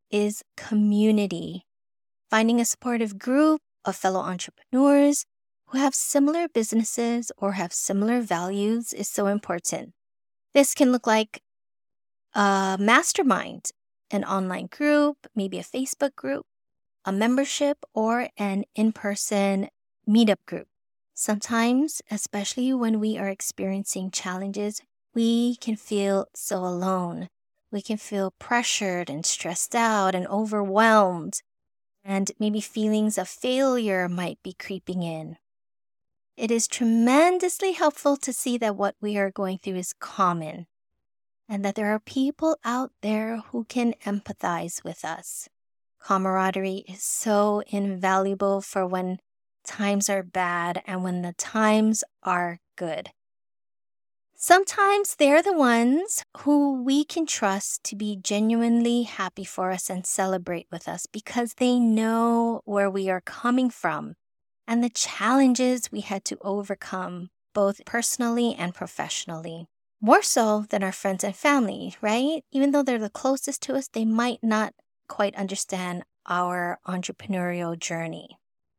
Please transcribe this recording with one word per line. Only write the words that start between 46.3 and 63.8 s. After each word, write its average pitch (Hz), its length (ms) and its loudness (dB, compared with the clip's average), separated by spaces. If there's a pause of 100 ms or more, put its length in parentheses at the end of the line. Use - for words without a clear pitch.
is 190 160 -16
so 208 640 2
invaluable 196 960 0
for 190 260 -2
when 185 320 -4 (460)
times 202 440 0
are 196 140 -2
bad 175 640 -2
and 185 160 -4
when 180 180 -2
the 175 120 -6
times 220 720 2 (180)
are 175 360 -2 (180)
good. 165 340 -6 (1200)
Sometimes 392 840 2
they're 294 260 6
the 392 100 0
ones 262 720 2 (140)
who 285 440 2
we 269 220 2
can 330 220 -4
trust - 580 -2
to - 140 -8
be 208 180 -4
genuinely 233 880 2
happy 190 400 -8
for 185 280 -4
us 180 180 -4
and 185 180 -6
celebrate 180 640 -2
with - 160 -10
us 175 180 -8
because - 500 -6
they 247 240 2
know 226 840 2
where 202 260 0
we 190 200 -2
are 185 120 0
coming 247 480 0
from 151 460 -6 (500)